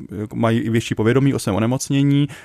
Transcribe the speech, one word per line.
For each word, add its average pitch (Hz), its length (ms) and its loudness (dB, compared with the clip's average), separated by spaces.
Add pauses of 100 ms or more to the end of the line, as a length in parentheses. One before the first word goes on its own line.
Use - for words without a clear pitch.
(340)
mají 113 260 2
i 110 100 -4
větší 113 260 0
povědomí 127 380 2
o 117 60 -2
svém 101 160 -2
onemocnění 139 720 0 (180)